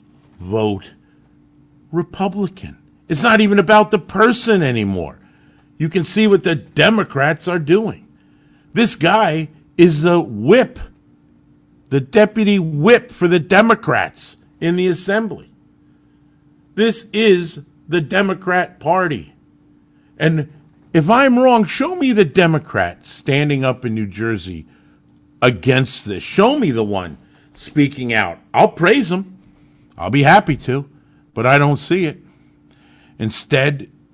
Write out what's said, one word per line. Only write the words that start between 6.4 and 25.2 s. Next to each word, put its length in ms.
the 120
Democrats 920
are 140
doing. 480
This 240
guy 540
is 240
the 200
whip, 580
the 100
deputy 580
whip 540
for 160
the 120
Democrats 960
in 160
the 100
assembly. 640
This 380
is 480
the 100
Democrat 800
Party. 540
And 320
if 160
I'm 280
wrong, 280
show 320
me 160
the 100
Democrat 840
standing 600
up 180
in 100
New 140
Jersey 580